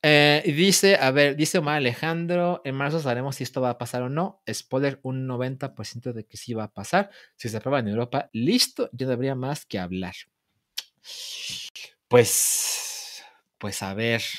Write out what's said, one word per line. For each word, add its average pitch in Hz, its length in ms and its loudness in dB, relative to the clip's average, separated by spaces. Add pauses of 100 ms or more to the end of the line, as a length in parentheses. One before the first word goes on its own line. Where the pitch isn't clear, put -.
Eh, 147 420 6
y 160 80 2
dice, 190 440 6
a 131 140 4
ver, 143 260 4
dice 156 200 0
Omar 151 200 2
Alejandro, 170 880 0
"En 135 80 -4
marzo 143 260 -2
sabremos 131 360 -2
si 135 80 -6
esto 127 180 -4
va 127 80 2
a 117 80 -4
pasar 123 240 -6
o 123 80 -4
no. 165 320 -4 (100)
Spoiler, 135 500 -2
un 131 240 -6
noventa 131 480 -6
por 107 120 -10
ciento 120 260 -10
de 110 140 -10
que - 100 -20
sí - 160 -12
va 110 120 -4
a - 100 -14
pasar. 190 360 0 (240)
Si - 140 -8
se 110 80 -6
aprueba 131 240 0
en 110 80 -2
Europa, 120 460 -2
listo, 202 580 0
ya 127 140 -6
no 127 80 0
habría 135 200 -2
más 131 300 -6
que - 140 -6
hablar". 90 360 -6 (1900)
Pues, - 1120 2 (360)
pues 98 240 -8
a 98 100 -6
ver 113 300 0 (160)